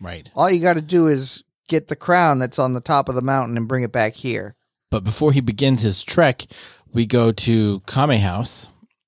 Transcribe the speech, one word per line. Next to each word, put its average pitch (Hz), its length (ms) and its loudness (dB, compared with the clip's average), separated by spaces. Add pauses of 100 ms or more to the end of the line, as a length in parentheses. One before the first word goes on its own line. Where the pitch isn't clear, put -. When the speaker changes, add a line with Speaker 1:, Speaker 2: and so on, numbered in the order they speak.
Speaker 1:
Right. 90 340 -12
Speaker 2:
All 170 160 2
you 175 100 2
gotta 170 220 0
do 165 240 2
is 135 360 -2 (260)
get 156 200 0
the 151 80 -6
crown 170 440 2
that's 127 180 -4
on 131 140 0
the 123 80 -4
top 139 280 0
of 131 60 -6
the 127 80 -2
mountain 127 340 -2
and 117 120 -4
bring 127 160 -2
it 113 80 -8
back 113 220 0
here." 110 400 -6 (360)
Speaker 1:
But 107 140 -2
before 139 280 2
he 135 80 4
begins 120 420 0
his 104 200 0
trek, - 440 0 (460)
we 113 140 0
go 113 260 4
to 107 540 0
Kame 131 340 2
House. 101 480 -4 (400)